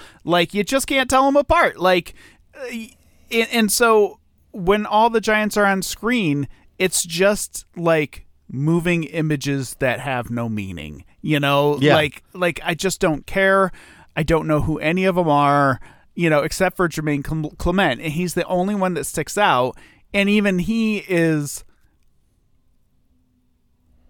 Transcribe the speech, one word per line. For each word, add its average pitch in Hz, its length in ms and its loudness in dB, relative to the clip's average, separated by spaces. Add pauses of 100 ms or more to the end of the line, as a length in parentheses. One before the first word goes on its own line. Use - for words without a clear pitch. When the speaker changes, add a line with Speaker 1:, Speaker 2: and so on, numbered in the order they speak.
(240)
Speaker 1:
Like, 170 300 0
you 202 100 0
just 262 240 -2
can't 262 220 0
tell 269 180 4
'em 277 80 2
apart. 285 440 2
Like, 180 340 2 (420)
uh, 311 60 -18 (100)
y-, 226 240 -14 (360)
and, 226 200 2
and 226 200 2
so 214 480 4 (320)
when 208 340 0
all 214 240 2
the 226 120 0
giants 214 360 0
are 208 80 4
on 190 160 2
screen, 175 640 -2 (300)
it's - 260 0
just, 185 640 -2 (100)
like, 165 520 -2 (240)
moving 165 540 0
images 143 760 -4
that 120 200 -2
have 131 300 -6
no 117 180 -4
meaning, 92 580 -10 (180)
you 151 160 0
know? 143 420 2
Speaker 2:
Yeah. 143 140 6
Speaker 1:
Like, 151 280 0 (100)
like, 180 300 -2
I 170 120 -4
just - 260 -4
don't 160 240 0
care. 190 460 2 (440)
I 165 60 -2
don't 156 240 2
know 151 160 2
who 156 160 -2
any 180 280 0
of 185 120 2
'em 180 100 2
are, 143 520 2 (340)
you 170 160 0
know, 147 120 4
except - 360 -2
for 180 100 2
Jermaine 147 360 -2
Clem-, 151 340 -4
Clement. 170 420 0
And 151 140 -6
he's 175 220 -4
the 175 100 -2
only 180 300 -2
one 185 180 -2
that 147 120 -6
sticks - 340 -6
out. 131 360 2 (380)
And 202 160 0
even 202 300 2
he 220 380 -2 (120)
is 160 540 0 (2500)